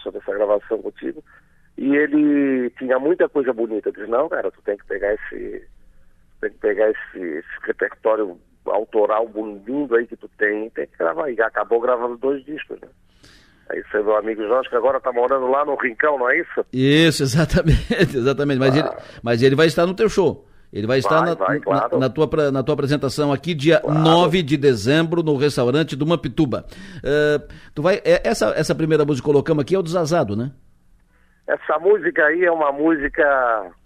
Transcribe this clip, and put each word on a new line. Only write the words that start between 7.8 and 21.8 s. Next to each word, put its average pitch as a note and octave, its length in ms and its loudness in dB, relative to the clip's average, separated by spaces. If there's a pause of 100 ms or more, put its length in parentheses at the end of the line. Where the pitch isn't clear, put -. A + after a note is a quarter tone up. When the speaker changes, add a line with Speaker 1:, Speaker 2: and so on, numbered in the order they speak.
Speaker 1:
autoral G#2+ 640 0 (360)
lindo C3 300 -4
aí A#2+ 120 2
que - 100 -14
tu G#2 200 -20
tem, G#2+ 340 -2
tem - 160 -8
que - 100 -20
gravar." D#3+ 320 -2
E A2+ 120 -8
acabou A2 380 0
gravando A#2+ 380 -2
dois C3+ 280 -4
discos, - 360 -12
né? - 60 -20 (840)
Aí F2 220 -8
seu G#2+ 120 0
meu G#2+ 120 2
amigo G#2+ 280 -4
Jorge, B2 260 0
que C3 60 -4
agora B2+ 240 0
tá B2+ 120 -6
morando B2+ 360 0
lá C#3 180 0
no C#3+ 100 -4
Rincão, B2+ 420 -2
não B2 120 -2
é D3 100 2
isso? - 340 -6
Speaker 2:
Isso, C#3+ 500 4
<laughs> C3+ 40 0
exatamente, D#3+ 920 2
exatamente. C#3 420 0
Mas C3+ 160 4
Speaker 1:
Ah. D3+ 40 4
Speaker 2:
ele, E2 100 -2 (320)
mas A#2 220 0
ele C3+ 120 6
vai D#3+ 120 6
estar E3+ 180 2
no F#3 80 -2
teu A3 160 2
show. D#3+ 380 0 (260)
Ele G#2 140 -4
vai B2+ 120 2
estar D#3 200 2
Speaker 1:
Vai, E3 60 2
Speaker 2:
na, E3+ 100 0
Speaker 1:
vai, F#2+ 220 0
Speaker 2:
na, - 60 -6
Speaker 1:
claro. G2+ 360 0